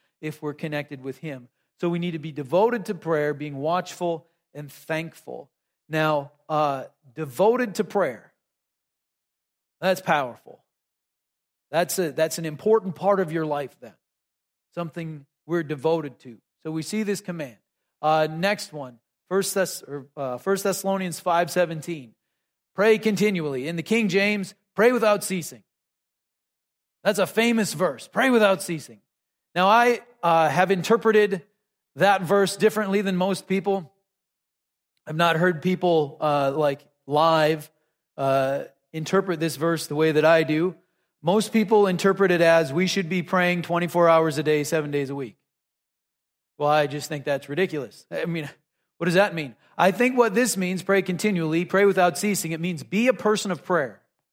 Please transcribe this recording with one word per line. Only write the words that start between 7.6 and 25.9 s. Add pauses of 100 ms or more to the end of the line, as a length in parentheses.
to
prayer, (1500)
that's
powerful. (1040)
That's
a,
that's
an
important
part
of
your
life
then, (800)
something (200)
we're
devoted
to. (240)
So
we
see
this
command. (440)
Uh,
next
one, (300)
First
Thess-,
or, (100)
uh,
First
Thessalonians
five
seventeen. (580)
"Pray
continually."
In
the
King
James, (220)
"Pray
without
ceasing." (1400)